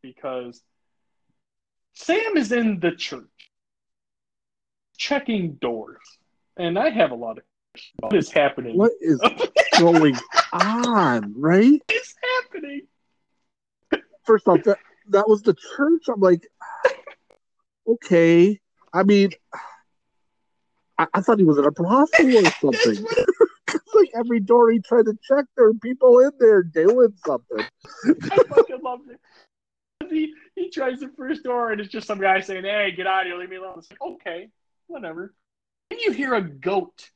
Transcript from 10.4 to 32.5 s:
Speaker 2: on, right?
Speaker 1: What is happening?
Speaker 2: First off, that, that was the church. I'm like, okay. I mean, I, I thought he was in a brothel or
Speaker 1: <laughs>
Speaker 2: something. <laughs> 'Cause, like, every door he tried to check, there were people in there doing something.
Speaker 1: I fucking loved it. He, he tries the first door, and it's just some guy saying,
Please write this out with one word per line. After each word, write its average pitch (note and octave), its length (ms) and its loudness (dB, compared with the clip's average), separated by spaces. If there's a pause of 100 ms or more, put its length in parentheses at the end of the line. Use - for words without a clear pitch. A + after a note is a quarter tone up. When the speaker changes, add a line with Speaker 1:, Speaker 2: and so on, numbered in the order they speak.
Speaker 2:
on, F#3 840 -2
right? F#3+ 500 4
Speaker 1:
What - 100 -4
is - 180 -10 (280)
happening? C#4+ 400 -14 (1400)
Speaker 2:
First - 240 4
off, - 160 4
that, G3+ 140 0 (320)
that G3+ 180 2
was G#3 140 2
the G#3+ 120 0 (220)
church. D#4+ 320 0
I'm A3 120 -6
like, F3+ 260 2 (1400)
okay. F3 720 2 (340)
I F3+ 100 -2
mean, G3 280 4 (1700)
I, E3 160 -2
I G3+ 80 -2
thought A3 180 0
he F#3 60 4
was D3+ 140 4
in C#3 80 2
a D3 40 2
brothel B3+ 680 2
or F3 120 4
Speaker 1:
<laughs> - 220 -2
Speaker 2:
something. A4 380 -2
<laughs> A4+ 60 -2 (520)
'Cause, - 120 -6 (140)
like, G#4 200 4
every A#3 260 -2
door A3+ 300 4
he A#3 100 2
tried A#3 240 2
to A3 180 -4
check, C#4 220 0 (100)
there A#3+ 120 4
were A3+ 80 4
people B3 460 4
in C#4 100 4 (100)
there G#3+ 220 6
doing G3+ 500 2 (140)
something. B2 340 -6 (680)
Speaker 1:
I - 60 -2 (120)
fucking B4+ 340 0
loved B3+ 280 -12
it. A#3+ 100 -20 (880)
He, D#4 220 -4 (220)
he F#4 160 -8
tries C4 300 -6
the C4+ 160 -14
first C4+ 280 -10
door, A#3+ 280 -4
and G#3 80 -6
it's G3 100 -14
just G#3+ 160 -12
some G3+ 140 -8
guy F#3+ 200 0
saying, F#3+ 240 -12